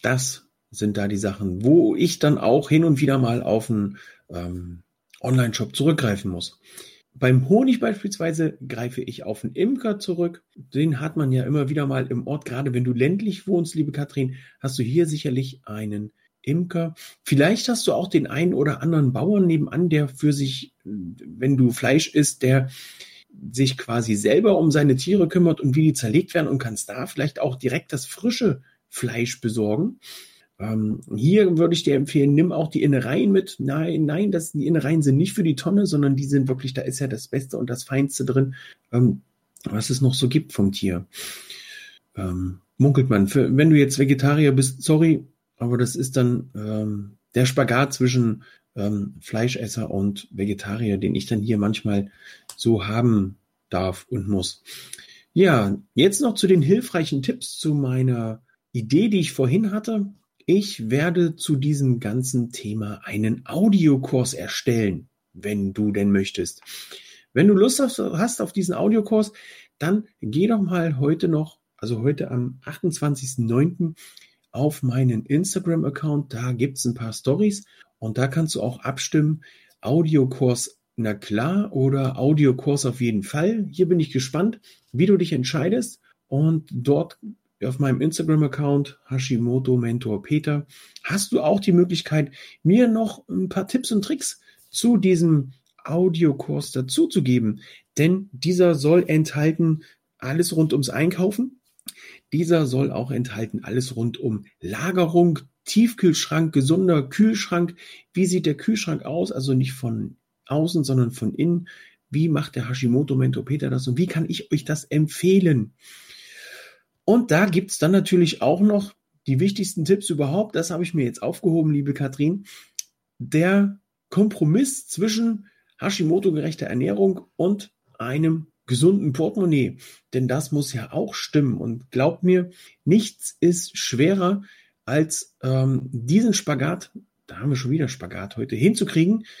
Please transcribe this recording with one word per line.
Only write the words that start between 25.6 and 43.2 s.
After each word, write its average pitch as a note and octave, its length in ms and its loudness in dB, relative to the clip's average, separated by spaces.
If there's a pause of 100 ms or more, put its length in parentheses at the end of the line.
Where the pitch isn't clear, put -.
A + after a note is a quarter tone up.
und C3+ 160 2
wie D#3 60 4
die D#3 100 4
zerlegt B2+ 400 0
werden D#3 160 0
und C3+ 100 -2
kannst A2+ 300 -8
da B2+ 180 -10
vielleicht D3 340 -6
auch C3 160 -2
direkt C3 360 -4
das C3+ 140 -8
frische A3+ 560 -2 (260)
Fleisch A#2+ 520 -6
besorgen. A2+ 580 -2 (600)
Ähm, G#2+ 420 -4 (140)
hier F3 440 4
würde E3+ 160 2
ich D#3+ 100 -4
dir C#3+ 100 2
empfehlen, C#3+ 400 2
nimm E3 180 4
auch D#3 160 -2
die - 140 -2
Innereien C#3+ 500 2
mit. F#3+ 260 0
Nein, D#3 460 -2
nein, E3+ 260 0
das, E3+ 220 -4
die D3+ 140 -4
Innereien D#3 360 2
sind C3+ 140 4
nicht F3 180 2
für G#3 100 0
die D#3 120 2
Tonne, G3 300 2
sondern C#3+ 300 2
die C#3 80 -2
sind C3+ 240 2
wirklich, C3 260 -6
da C3 80 -4
ist C3 160 -6
ja C#3+ 80 -4
das A2 220 -8
Beste C3 280 -6
und A#2+ 140 -6
das A#2 140 -8
Feinste C3+ 400 -2
drin, C3 300 0 (380)
ähm, A#2+ 280 4 (440)
was G#2+ 260 -4
es C3 100 -2
noch C3 140 4
so C3 140 0
gibt - 240 -2
vom G2 200 2
Tier. F#2 340 -4 (1080)
Ähm, F#2 440 -6 (180)
munkelt C3 320 4
man. G2 180 4